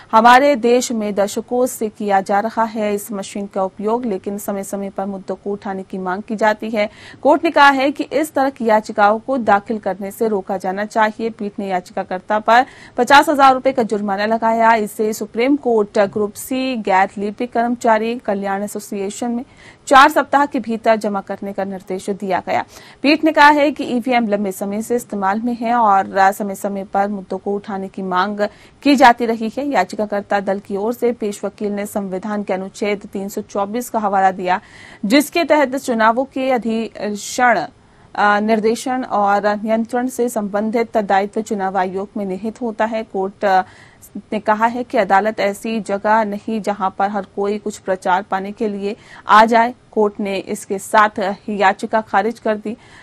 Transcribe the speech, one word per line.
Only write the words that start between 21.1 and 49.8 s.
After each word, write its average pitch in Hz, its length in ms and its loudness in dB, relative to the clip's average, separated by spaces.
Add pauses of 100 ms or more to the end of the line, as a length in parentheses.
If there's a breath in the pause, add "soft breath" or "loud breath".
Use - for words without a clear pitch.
करने 196 320 -8
का 196 120 -6
निर्देश 190 460 -8
दिया 190 360 -4
गया। 120 180 -2 (380 loud breath)
पीठ 311 220 2
ने 311 80 4
कहा 294 160 8
है 294 220 4
कि 277 160 -6
ईवीएम 240 420 0
लंबे 202 240 0
समय 202 300 -6
से 240 140 -2
इस्तेमाल 208 440 -2
में 240 140 -4
है 233 200 -2
और 196 580 4
समय 202 220 -6
समय 196 300 -6
पर 202 240 -2
मुद्दों 190 300 -8
को 202 160 -6
उठाने 196 340 -8
की - 140 -10
मांग 196 380 -2 (420 loud breath)
की 285 140 6
जाती 240 300 6
रही 220 320 -4
है। 285 100 -4
याचिकाकर्ता 208 720 -2
दल 196 180 -4
की 196 180 -8
ओर 214 160 -2
से 240 200 -2
पेश 208 320 -6
वकील 202 280 -6
ने 202 140 -6
संविधान 208 560 -6
के 202 100 -6
अनुच्छेद 202 600 -6
तीन 196 160 -8
सौ 208 120 -8
चौबीस 208 500 -6
का 233 80 -4
हवाला 196 320 2
दिया, 185 300 -2 (440 loud breath)
जिसके 285 400 2
तहत 277 320 2
चुनावों 233 480 0
के 262 260 -4
अधिवेशन 220 1160 -2 (500 soft breath)
अ, 208 240 4
निर्देशन 226 640 0
और 202 420 0
नियंत्रण 226 600 -2
से 247 220 -2
संबंधित 220 680 -2
दायित्व 202 440 0
चुनाव 196 360 -4
आयोग 190 380 -4
में 208 100 -4
निहित 196 360 -6
होता 220 220 -4
है। 220 180 -4
कोर्ट, 202 420 -6
अ, 190 180 4 (540 loud breath)
ने 208 240 -8
कहा 214 260 0
है 240 180 -4
कि - 140 -2
अदालत 202 420 2
ऐसी 208 400 -4
जगह 208 440 0
नहीं 208 360 -6
जहां 196 300 -4
पर 202 200 -2
हर 202 160 -6 (100)
कोई 202 220 -2
कुछ 208 200 -10
प्रचार 185 440 -2
पाने 190 300 -6
के 220 160 -4
लिए 202 280 -6 (320 loud breath)
आ 214 160 8
जाए। 233 300 4 (180)